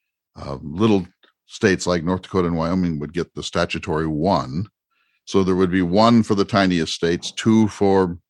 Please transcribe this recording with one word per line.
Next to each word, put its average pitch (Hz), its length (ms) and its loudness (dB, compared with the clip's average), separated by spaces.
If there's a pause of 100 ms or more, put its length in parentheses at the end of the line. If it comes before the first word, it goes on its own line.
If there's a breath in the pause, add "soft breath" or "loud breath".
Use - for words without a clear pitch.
(420)
Uh, 69 200 -10
little 92 440 0 (400)
states 92 400 0
like 87 200 0
North 90 160 -2
Dakota 90 260 -2
and 85 80 -2
Wyoming 82 440 -2
would 73 140 -10
get 85 220 -6
the 71 80 -10
statutory 80 640 -4
one. 78 600 -2 (580)
So 98 180 2
there 92 120 0
would 92 160 2
be 92 100 0
one 107 420 4
for 104 120 -2
the 98 80 2
tiniest 90 500 0
states, - 380 -2
two 110 380 2
for 95 480 2 (120)